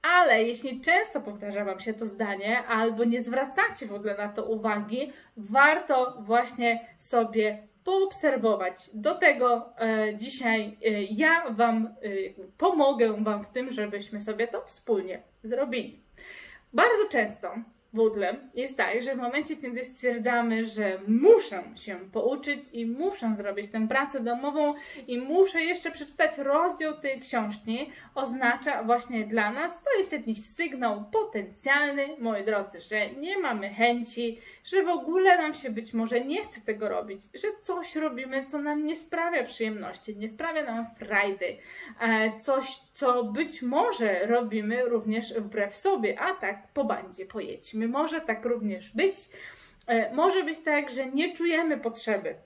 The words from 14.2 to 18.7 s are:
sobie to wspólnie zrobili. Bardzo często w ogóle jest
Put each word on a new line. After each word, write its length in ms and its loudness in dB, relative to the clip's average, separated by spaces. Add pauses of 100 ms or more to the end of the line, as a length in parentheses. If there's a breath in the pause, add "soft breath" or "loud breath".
sobie 260 -4
to 140 -6
wspólnie 600 -4 (220)
zrobili. 560 -4 (760 loud breath)
Bardzo 360 4
często 460 -2 (380)
w 60 -2
ogóle 360 2 (180)
jest 240 -6